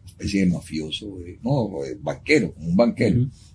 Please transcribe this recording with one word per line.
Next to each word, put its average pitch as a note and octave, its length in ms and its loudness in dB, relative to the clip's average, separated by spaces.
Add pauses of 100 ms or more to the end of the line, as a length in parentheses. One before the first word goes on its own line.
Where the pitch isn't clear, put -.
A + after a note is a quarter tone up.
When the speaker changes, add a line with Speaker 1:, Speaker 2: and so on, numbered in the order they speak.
Speaker 1:
especie G2 380 -2
de F2+ 80 4
mafioso, D#2+ 640 -8
de, F2 240 -16
no, A#2+ 80 -2
o G#2+ 340 -2
de C2 120 -8
banquero, C#3+ 580 0
como E2 140 -8
un F2 80 2
banquero, A#2 460 4
Speaker 2:
Ujú. C#3 80 -2 (240)